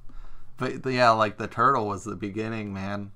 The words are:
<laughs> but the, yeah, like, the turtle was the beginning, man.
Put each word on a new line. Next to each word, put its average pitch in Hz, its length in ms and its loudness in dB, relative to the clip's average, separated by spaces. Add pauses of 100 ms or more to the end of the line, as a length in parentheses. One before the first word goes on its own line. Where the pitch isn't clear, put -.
(180)
<laughs> - 400 -6
but - 260 -4
the, 131 100 0
yeah, 123 180 8
like, 107 260 4
the 107 100 -4
turtle 117 400 4
was 98 160 -4
the 101 120 -6
beginning, 104 580 -4
man. 98 420 -6